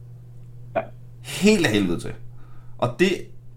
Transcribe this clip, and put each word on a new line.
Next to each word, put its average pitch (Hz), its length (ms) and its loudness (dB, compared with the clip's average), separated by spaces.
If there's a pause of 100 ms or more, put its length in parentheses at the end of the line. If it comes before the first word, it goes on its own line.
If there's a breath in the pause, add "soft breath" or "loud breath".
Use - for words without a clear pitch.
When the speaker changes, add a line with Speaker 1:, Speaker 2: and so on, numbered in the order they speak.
(760)
Speaker 1:
Ja. - 40 2 (420)
Speaker 2:
Helt 190 440 6
af 110 60 2
helvede 95 280 4
til. - 120 -6 (680 loud breath)
Og 117 200 0
det 185 140 6 (440)